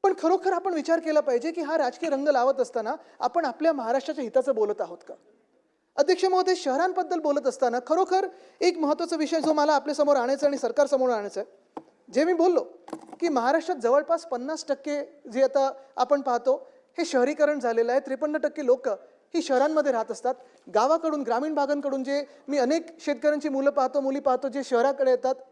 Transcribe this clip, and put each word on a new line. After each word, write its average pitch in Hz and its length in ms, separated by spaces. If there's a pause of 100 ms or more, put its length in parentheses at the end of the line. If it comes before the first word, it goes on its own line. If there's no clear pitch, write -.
पण 392 180
खरोखर 370 320
आपण 359 200
विचार 330 260
केला 311 200
पाहिजे 285 320
की 339 100
हा 311 160
राजकीय 277 320
रंग 285 180
लावत 269 340
असताना 233 340 (240)
आपण 339 260
आपल्या 302 280
महाराष्ट्राच्या 262 500
हिताचं 254 320
बोलत 208 260
आहोत 175 160 (100)
का? - 60 (800)
अध्यक्ष 359 300
महोदय, 370 300
शहरांबद्दल 349 640
बोलत 285 280
असताना 240 400
खरोखर 370 400 (340)
एक 349 160
महत्त्वाचा 320 380
विषय 311 260
जो 311 120
मला 302 200
आपल्यासमोर 285 420
आणायचा 269 320
आणि 285 100
सरकारसमोर 262 520
आणायचा 202 320
आहे, - 240 (480)
जे 254 100
मी 349 100
बोललो 339 320 (540)
की 339 100
महाराष्ट्रात 294 480
जवळपास 294 480
पन्नास 277 420
टक्के 294 540 (120)
जे 262 100
आता 269 300 (220)
आपण 277 260
पाहतो 254 460 (300)
हे 349 80
शहरीकरण 294 540
झालेलं 233 320
आहे. 262 80
त्रेपन्न 302 380
टक्के 294 280
लोक 254 240 (440)
ही 339 80
शहरांमध्ये 285 500
राहत 226 200
असतात. 247 240 (400)
गावाकडून, 302 460
ग्रामीण 254 320
भागांकडून 277 500
जे 277 200 (240)
मी 285 100
अनेक 311 420
शेतकऱ्यांची 294 500
मुलं 269 200
पाहतो, 277 320
मुली 269 180
पाहतो, 262 280
जे 262 160
शहराकडे 262 480
येतात 254 240 (160)